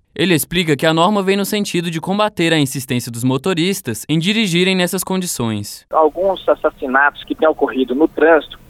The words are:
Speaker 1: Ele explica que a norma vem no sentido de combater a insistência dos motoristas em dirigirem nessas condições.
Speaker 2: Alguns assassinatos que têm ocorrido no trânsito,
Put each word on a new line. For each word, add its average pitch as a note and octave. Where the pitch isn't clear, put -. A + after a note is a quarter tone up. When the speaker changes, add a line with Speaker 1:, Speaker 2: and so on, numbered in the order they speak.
Speaker 1:
Ele F3
explica D#3+
que D3
a D#3+
norma F#3+
vem F#3+
no G3+
sentido F#3+
de D#3+
combater F#3+
a D#3
insistência C3
dos A#2
motoristas D#3
em D#3
dirigirem F#3
nessas F3+
condições. A#2+
Speaker 2:
Alguns E3
assassinatos C#3+
que -
têm D#3
ocorrido C3
no D#3
trânsito, D#3